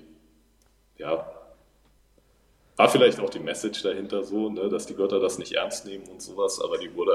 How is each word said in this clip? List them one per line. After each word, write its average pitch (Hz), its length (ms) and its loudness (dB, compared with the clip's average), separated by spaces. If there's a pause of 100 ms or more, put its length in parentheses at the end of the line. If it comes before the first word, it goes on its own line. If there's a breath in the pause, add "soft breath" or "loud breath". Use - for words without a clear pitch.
(1000)
ja, 78 320 -4 (1500)
war 123 120 8
vielleicht 117 320 6
auch 98 100 0
die - 80 -8
Message 87 440 -6
dahinter 95 420 -2
so, 107 240 -2
ne, 98 220 -2
dass - 160 -2
die 98 80 -10
Götter 98 260 2
das 92 180 0
nicht 85 140 -8
ernst - 340 -2
nehmen 98 240 -12
und 90 120 -18
sowas, 95 400 -2
aber 82 160 -2
die 87 160 -10
wurde 87 200 2